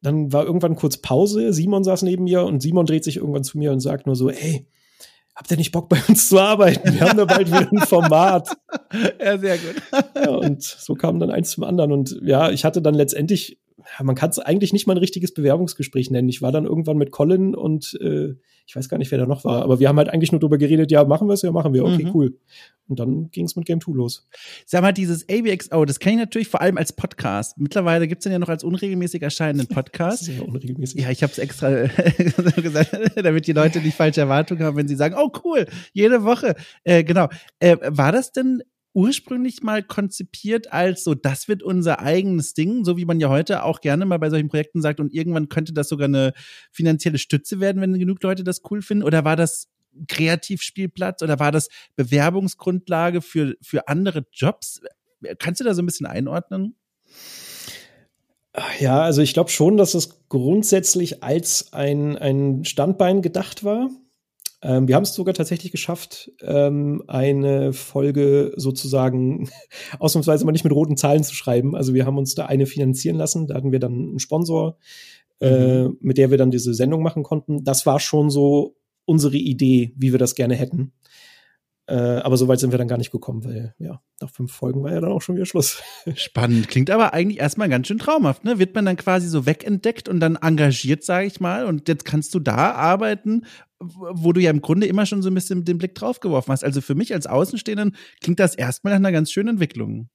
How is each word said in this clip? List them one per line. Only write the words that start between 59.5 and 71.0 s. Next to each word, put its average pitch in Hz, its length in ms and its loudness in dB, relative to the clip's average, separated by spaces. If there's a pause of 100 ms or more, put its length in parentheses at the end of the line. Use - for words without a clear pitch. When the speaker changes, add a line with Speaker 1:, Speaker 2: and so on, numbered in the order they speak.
Speaker 1:
schon, 180 260 4
dass 196 180 4
es - 340 -4
grundsätzlich 180 920 0
als - 500 -2
ein, 147 460 -2
ein 139 460 0
Standbein 185 580 2
gedacht - 400 -6
war. 220 280 -2 (720)
Ähm, 131 260 2
wir 131 80 6
haben's 196 180 0
sogar 185 200 -2
tatsächlich 170 380 -6
geschafft, - 600 -10 (100)
ähm, 143 640 0
eine 139 680 0
Folge 143 840 2
sozusagen 131 920 0 (260)
<laughs> - 260 -18
ausnahmsweise 156 440 2
mal 156 80 2
nicht 156 120 0
mit 156 80 4
roten 147 240 2
Zahlen 151 260 2